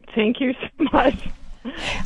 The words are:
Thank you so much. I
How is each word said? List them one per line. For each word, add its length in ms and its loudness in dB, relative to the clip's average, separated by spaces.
Thank 260 2
you 140 0
so 300 -6
much. 220 6
I 60 -8